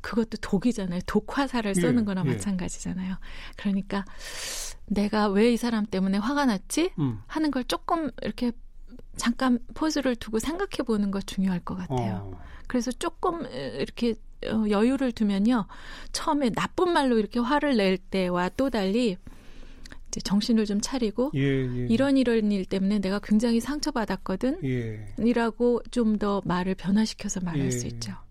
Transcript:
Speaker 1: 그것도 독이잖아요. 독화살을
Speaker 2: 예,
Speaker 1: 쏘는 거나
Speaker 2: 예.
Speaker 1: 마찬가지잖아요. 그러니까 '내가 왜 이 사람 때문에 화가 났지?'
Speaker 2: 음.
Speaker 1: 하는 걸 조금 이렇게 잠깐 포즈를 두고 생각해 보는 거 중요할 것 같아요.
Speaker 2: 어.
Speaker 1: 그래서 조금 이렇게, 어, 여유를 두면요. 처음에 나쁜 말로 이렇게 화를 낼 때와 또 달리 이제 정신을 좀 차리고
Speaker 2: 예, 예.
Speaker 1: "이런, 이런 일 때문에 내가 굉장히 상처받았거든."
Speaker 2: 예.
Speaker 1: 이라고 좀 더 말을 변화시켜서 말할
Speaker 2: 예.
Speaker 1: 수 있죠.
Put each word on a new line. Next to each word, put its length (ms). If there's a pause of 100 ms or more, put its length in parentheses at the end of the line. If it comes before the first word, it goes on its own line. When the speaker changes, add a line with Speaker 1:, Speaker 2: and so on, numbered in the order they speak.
Speaker 1:
그것도 400
독이잖아요. 680
독화살을 680
Speaker 2:
예, 40
Speaker 1:
쏘는 240
거나 220
Speaker 2:
예. 60
Speaker 1:
마찬가지잖아요. 800 (420)
그러니까 480 (840)
'내가 420
왜 240
이 40
사람 300
때문에 320
화가 280
났지?' 520
Speaker 2:
음. 280
Speaker 1:
하는 240
걸 140
조금 460 (120)
이렇게 300 (640)
잠깐 420 (160)
포즈를 420
두고 240
생각해 440
보는 280
거 80
중요할 400
것 160
같아요. 580
Speaker 2:
어. 60 (260)
Speaker 1:
그래서 240
조금 560
이렇게, 680 (320)
어, 220
여유를 440
두면요. 540 (460)
처음에 380
나쁜 420
말로 260
이렇게 200
화를 380
낼 220
때와 580
또 140
달리 460 (920)
이제 120
정신을 460
좀 140
차리고 540
Speaker 2:
예, 80
예. 460
Speaker 1:
"이런, 280
이런 340
일 140
때문에 340
내가 220
굉장히 400
상처받았거든." 1040
Speaker 2:
예. 540
Speaker 1:
이라고 600 (120)
좀 260
더 260
말을 300
변화시켜서 680
말할 260
Speaker 2:
예. 40
Speaker 1:
수 160
있죠. 260 (180)